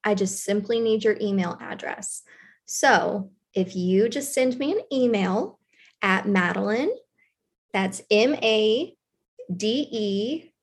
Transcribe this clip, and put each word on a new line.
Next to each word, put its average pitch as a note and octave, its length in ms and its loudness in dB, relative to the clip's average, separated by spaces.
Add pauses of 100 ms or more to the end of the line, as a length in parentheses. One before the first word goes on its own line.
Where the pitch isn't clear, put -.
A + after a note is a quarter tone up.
I G#3 100 2
just F#3+ 300 -4
simply G#3 340 -2
need A3 240 0
your A3 160 2
email F#3+ 400 -2
address. - 640 -10 (420)
So G3 680 2 (220)
if F#3 220 -2
you F#3+ 320 4
just C#4 260 -4
send B3+ 240 2
me C#4 140 -2
an G#4 100 0 (120)
email A3+ 680 0 (420)
at F#3+ 240 2
Madeline, G3+ 680 0 (800)
that's F#3+ 380 -2
M A#3+ 240 4
A A3 600 0 (560)
D A3 400 -2
E G#3+ 600 -4 (120)